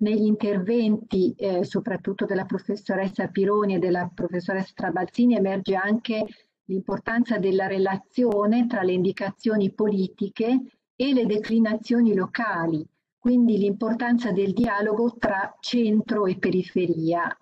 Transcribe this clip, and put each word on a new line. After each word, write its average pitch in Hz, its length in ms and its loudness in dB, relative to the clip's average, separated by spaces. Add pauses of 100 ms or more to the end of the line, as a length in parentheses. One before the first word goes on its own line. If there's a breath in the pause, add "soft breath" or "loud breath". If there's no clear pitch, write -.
negli 214 240 2
interventi, 208 1120 0
eh, 190 280 -2
soprattutto 196 600 -4
della 190 200 -2
professoressa 190 840 -4
Pironi 202 460 0
e 185 40 0
della 175 340 0
professoressa 180 600 -4
Trabalzini, 185 600 0
emerge 196 400 0
anche 214 520 -2 (440 loud breath)
l'importanza 208 680 -2
della 190 280 0
relazione 208 1000 0
tra 226 160 -2
le 180 100 2
indicazioni 196 800 0
politiche 208 880 0 (320 loud breath)
e 277 180 0
le 247 140 2
declinazioni 220 880 2
locali, 175 720 -2 (320)
quindi 240 400 4
l'importanza 233 760 0
del 196 200 0
dialogo 214 680 0
tra 196 420 -2
centro 214 640 0
e 190 120 -2
periferia. 170 1040 -2